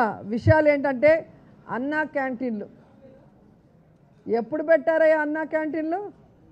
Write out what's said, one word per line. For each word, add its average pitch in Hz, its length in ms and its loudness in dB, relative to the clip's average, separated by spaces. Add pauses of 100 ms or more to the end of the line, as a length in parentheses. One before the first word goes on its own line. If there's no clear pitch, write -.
(340)
విషయాలు 302 340 4
ఏంటంటే 285 440 4 (640)
అన్నా 294 240 -4 (160)
క్యాంటీన్లు. 254 500 -6 (1600)
ఎప్పుడు 233 360 -4
పెట్టారయ్యా 320 580 2
అన్నా 302 240 -4
క్యాంటీన్లు? 311 560 -4 (520)